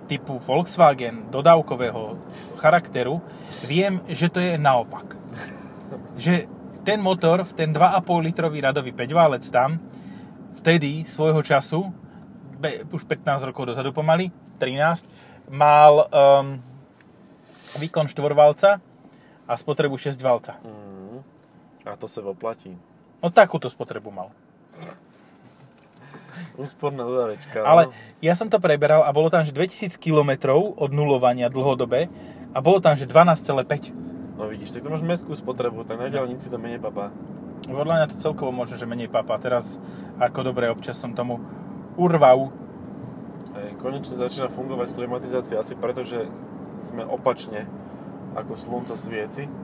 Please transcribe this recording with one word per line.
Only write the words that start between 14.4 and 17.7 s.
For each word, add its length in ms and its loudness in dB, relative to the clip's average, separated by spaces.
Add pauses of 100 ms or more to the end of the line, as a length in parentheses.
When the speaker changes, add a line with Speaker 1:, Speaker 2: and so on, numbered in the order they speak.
Speaker 1:
trinásť, 480 0 (400)
mal, 640 8
ehm, 380 6 (1300)